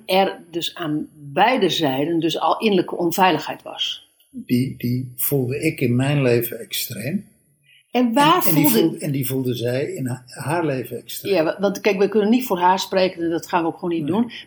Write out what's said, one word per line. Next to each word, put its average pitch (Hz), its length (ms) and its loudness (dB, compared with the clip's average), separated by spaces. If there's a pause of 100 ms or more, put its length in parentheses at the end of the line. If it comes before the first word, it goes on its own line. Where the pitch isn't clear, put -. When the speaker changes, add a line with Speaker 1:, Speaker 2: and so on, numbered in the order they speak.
Speaker 1:
er 190 340 2 (100)
dus 165 240 -6
aan 151 400 -4
beide 180 540 2
zijden 147 520 0
dus 156 180 0
al 165 200 0
innerlijke 202 380 2
onveiligheid 170 680 0
was. - 480 -10 (200)
Speaker 2:
Die, 127 480 -2
die 123 380 -4
voelde 135 440 -2
ik 156 200 -2
in 123 160 2
mijn 139 260 2
leven 120 360 2
extreem. - 720 -8 (600)
Speaker 1:
En 240 220 2
waar 311 340 4
Speaker 2:
En, - 20 0
en 240 60 4
die 294 140 6
Speaker 1:
voelde 226 120 6
Speaker 2:
voelde... 165 180 2
En 151 140 -6
die 131 140 -2
voelde 131 280 -2
zij 123 300 -2
in 139 220 -6
ha-, 127 200 -6
haar 151 380 -4
leven 131 320 -4
extreem. - 380 -6
Speaker 1:
Ja, 160 100 4
wa-, - 160 -2
want 196 200 0
kijk, 202 180 2
we 196 100 4
kunnen 208 220 2
niet 240 160 2
voor 180 120 -2
haar 180 200 4
spreken 180 440 0
en 165 80 -2
dat 160 180 -4
gaan 175 140 0
we 165 60 0
ook 151 100 -4
gewoon 170 160 -4
niet 160 80 -2
Speaker 2:
Nee. 147 100 -2
Speaker 1:
doen. 233 180 0 (160)